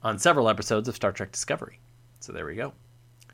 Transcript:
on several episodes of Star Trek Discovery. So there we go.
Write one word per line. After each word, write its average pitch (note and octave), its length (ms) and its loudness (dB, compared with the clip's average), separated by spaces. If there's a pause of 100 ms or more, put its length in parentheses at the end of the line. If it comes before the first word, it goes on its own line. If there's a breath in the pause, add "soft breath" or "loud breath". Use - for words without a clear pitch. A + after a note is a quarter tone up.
on G#2+ 160 -2
several C#3+ 300 6
episodes G#2+ 400 0
of A#2 60 -8
Star G2 180 0
Trek - 180 -8
Discovery. - 480 -6 (400)
So - 140 -14
there E2+ 120 -8
we D2+ 100 -8
go. B2+ 180 -8 (600)